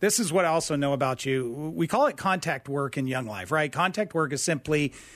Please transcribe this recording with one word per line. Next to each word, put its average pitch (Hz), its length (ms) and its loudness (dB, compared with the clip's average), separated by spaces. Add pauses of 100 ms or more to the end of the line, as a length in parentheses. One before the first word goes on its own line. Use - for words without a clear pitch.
this 208 180 2
is 196 140 0
what 180 140 4
I - 20 2
also 160 280 0
know 143 180 2
about 131 320 0
you. 131 240 0
We 156 360 -2
call 262 200 4
it 226 100 0
contact 170 500 -2
work 139 300 -2
in 135 100 0
Young 127 200 -2
Life, 98 260 -8
right? 151 180 2
Contact 180 440 0
work 156 180 0
is 139 100 -2
simply 151 520 0 (220)